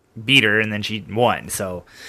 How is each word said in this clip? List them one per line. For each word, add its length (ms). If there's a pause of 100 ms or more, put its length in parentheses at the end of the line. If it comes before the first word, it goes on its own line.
(240)
beat 200
her, 160
and 120
then 100
she 280
won, 400
so. 340 (260)